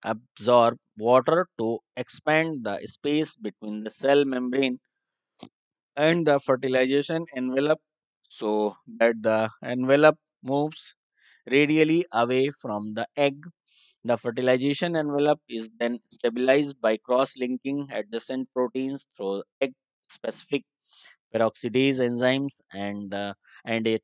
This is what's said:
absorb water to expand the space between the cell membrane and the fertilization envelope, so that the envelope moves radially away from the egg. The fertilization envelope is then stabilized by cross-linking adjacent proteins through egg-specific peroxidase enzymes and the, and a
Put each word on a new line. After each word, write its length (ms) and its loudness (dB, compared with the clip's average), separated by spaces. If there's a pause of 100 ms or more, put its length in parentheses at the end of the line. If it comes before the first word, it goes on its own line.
absorb 720 2 (180)
water 520 4 (100)
to 220 -2 (160)
expand 640 -2
the 220 -6
space 500 -4
between 480 -10
the 80 -10
cell 340 2
membrane 540 -2 (1200)
and 300 2
the 140 4
fertilization 840 0 (120)
envelope, 420 0 (500)
so 460 -2 (240)
that 240 4
the 260 0 (160)
envelope 540 4 (240)
moves 540 -6 (520)
radially 640 4
away 380 2
from 440 -8
the 120 -6 (100)
egg. 200 0 (640)
The 140 0
fertilization 800 0
envelope 420 0 (100)
is 300 -10
then 220 -2 (100)
stabilized 720 0
by 160 2
cross-linking 960 -2
adjacent 600 -8
proteins 540 -4 (100)
through 280 -6 (160)
egg-specific 1040 -8 (680)
peroxidase 680 0
enzymes 600 -2 (120)
and 400 -8
the, 240 -8 (280)
and 220 -2
a 180 0